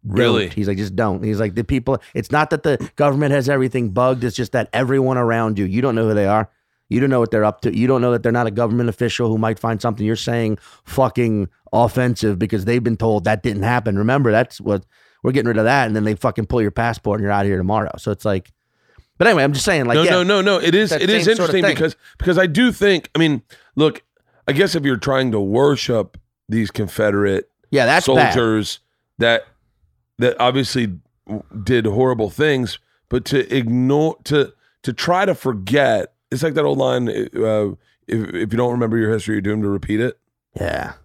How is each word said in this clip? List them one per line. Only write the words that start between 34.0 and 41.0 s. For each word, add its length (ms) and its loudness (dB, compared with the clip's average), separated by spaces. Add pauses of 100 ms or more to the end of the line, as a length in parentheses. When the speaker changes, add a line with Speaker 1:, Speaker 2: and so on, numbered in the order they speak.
Speaker 1:
to, 280 0 (300)
to 100 -4
try 320 0
to 100 0
forget, 800 0 (180)
it's 100 -4
like 140 -2
that 100 0
old 140 0
line, 300 0
uh, 600 -2 (380)
"If, 260 -4
if 180 -4
you 60 -2
don't 140 0
remember 260 -2
your 140 0
history, 240 -2
you're 60 -2
doomed 220 -2
to 60 -2
repeat 300 -2
it." 180 -2 (420)
Speaker 2:
Yeah. 340 -6 (120)